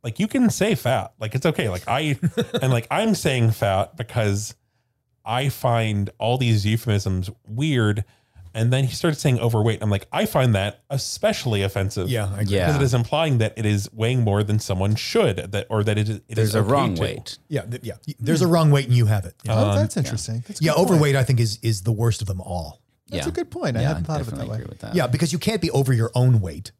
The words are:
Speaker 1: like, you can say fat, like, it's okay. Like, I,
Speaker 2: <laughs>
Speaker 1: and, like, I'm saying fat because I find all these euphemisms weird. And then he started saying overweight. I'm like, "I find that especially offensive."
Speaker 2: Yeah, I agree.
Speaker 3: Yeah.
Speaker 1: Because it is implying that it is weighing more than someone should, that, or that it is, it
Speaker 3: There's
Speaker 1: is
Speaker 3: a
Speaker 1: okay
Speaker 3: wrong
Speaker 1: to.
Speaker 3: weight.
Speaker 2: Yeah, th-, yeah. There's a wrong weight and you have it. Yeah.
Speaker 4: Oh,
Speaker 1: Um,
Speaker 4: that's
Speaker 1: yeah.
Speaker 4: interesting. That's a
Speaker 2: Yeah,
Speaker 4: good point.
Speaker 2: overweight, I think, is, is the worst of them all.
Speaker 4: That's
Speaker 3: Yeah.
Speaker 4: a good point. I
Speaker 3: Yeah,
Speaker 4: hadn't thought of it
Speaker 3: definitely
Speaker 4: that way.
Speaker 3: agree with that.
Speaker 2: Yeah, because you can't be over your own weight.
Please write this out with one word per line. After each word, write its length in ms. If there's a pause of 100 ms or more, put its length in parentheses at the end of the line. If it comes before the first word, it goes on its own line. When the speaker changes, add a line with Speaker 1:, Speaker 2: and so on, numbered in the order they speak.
Speaker 1:
like, 160
you 80
can 220
say 260
fat, 440
like, 160
it's 100
okay. 240
Like, 180
I, 300 (220)
Speaker 2:
<laughs> 220
Speaker 1:
and, 100
like, 200
I'm 240
saying 360
fat 460
because 580 (720)
I 240
find 680
all 200
these 280
euphemisms 640 (180)
weird. 560 (500)
And 200
then 100
he 100
started 240
saying 220
overweight. 420
I'm 80
like, 220
"I 140
find 300
that 340
especially 720
offensive." 480
Speaker 2:
Yeah, 160 (100)
I 60
agree. 160
Speaker 3:
Yeah. 100
Speaker 1:
Because 140
it 20
is 100
implying 440
that 180
it 100
is 280
weighing 300
more 200
than 160
someone 360
should, 580
that, 160
or 160
that 120
it 120
is, 80 (100)
it 80
Speaker 3:
There's 140
Speaker 1:
is 60
Speaker 3:
a 40
Speaker 1:
okay 100
Speaker 3:
wrong 260
Speaker 1:
to. 60
Speaker 3:
weight. 360 (100)
Speaker 2:
Yeah, 140
th-, 200
yeah. 120 (260)
There's 220
a 60
wrong 220
weight 180
and 60
you 120
have 180
it. 120 (100)
Yeah. 100
Speaker 4:
Oh, 140
Speaker 1:
Um, 80
Speaker 4:
that's 180
Speaker 1:
yeah. 60
Speaker 4:
interesting. 440
That's 140
a 60
Speaker 2:
Yeah, 60
Speaker 4:
good 80
point. 120
Speaker 2:
overweight, 240
I 80
think, 160
is, 220
is 220
the 100
worst 280
of 60
them 140
all. 400 (260)
Speaker 4:
That's 180
Speaker 3:
Yeah. 40
Speaker 4:
a 40
good 180
point. 260
I 60
Speaker 3:
Yeah, 40
Speaker 4:
hadn't 160
thought 160
of 80
it 40
Speaker 3:
definitely 160
Speaker 4:
that 40
way. 120
Speaker 3:
agree 80
with 100
that. 140
Speaker 2:
Yeah, 120
because 240
you 80
can't 220
be 100
over 220
your 200
own 280
weight. 380